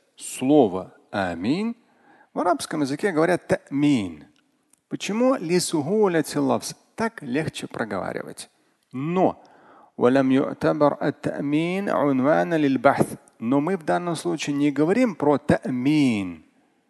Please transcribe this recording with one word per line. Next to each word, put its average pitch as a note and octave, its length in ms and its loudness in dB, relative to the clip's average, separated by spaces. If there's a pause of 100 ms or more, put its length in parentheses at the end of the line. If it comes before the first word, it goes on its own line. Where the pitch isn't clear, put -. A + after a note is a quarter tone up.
(160)
слово A#2+ 760 2 (180)
«аминь», G#2 680 -2 (560)
в C#4 80 -6
арабском - 420 -2
языке D3 300 -2
говорят E3 340 2
«та'мин». C#3 800 0 (640)
Почему? A#3+ 480 0
لسهولة E3+ 880 0 (120)
اللفظ. C3 380 0 (200)
Так - 280 -6
легче C#3+ 440 -6
проговаривать. - 800 -8 (440)
Но D3+ 500 0 (540)
ولم C3 360 4
يعتبر D3 720 2
التأمين D#3+ 840 -2
عنوانا D3 680 2
للبحث. C3+ 600 2 (220)
Но B2+ 220 0
мы F3+ 160 -2
в D#3+ 80 -10
данном F3 320 -2
случае D3+ 380 -4
не D3 160 2
говорим F3 440 0
про D3 240 2
та'мин B2 1040 0 (460)